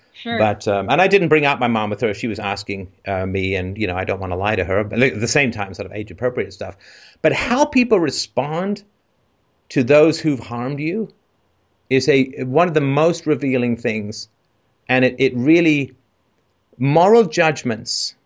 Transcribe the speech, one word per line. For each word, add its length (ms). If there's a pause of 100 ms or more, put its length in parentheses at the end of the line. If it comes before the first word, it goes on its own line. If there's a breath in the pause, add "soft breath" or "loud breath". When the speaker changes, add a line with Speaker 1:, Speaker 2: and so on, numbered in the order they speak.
(140 soft breath)
Speaker 1:
Sure. 240
Speaker 2:
But, 280
um, 220
and 120
I 80
didn't 200
bring 160
up 140
my 100
mom 220
with 100
her. 140
She 120
was 120
asking, 500 (180)
uh, 200
me, 280
and, 220
you 100
know, 100
I 80
don't 160
wanna 160
lie 200
to 80
her. 200
But 180
at 180
the 80
same 220
time, 240
sort 120
of 60
age-appropriate 640
stuff. 220 (460 loud breath)
But 100
how 340
people 340
respond 800 (880)
to 120
those 380
who've 200
harmed 400
you 280 (800)
is 180
a, 360
one 240
of 60
the 60
most 460
revealing 500
things. 520 (600)
And 160
it, 140
it 160
really, 580 (880)
moral 460
judgments 880 (120)